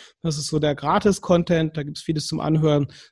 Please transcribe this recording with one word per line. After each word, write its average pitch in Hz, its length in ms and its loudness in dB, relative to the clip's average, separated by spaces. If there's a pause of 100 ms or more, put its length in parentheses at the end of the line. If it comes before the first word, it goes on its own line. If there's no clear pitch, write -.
(220)
Das 156 160 -4
ist 139 80 -6
so 156 140 -2
der 147 160 0
Gratis-Content. 170 1000 2
Da 151 60 -4
gibt's 147 200 -12
vieles 151 260 -4
zum 156 100 -4
Anhören, 156 480 2 (260)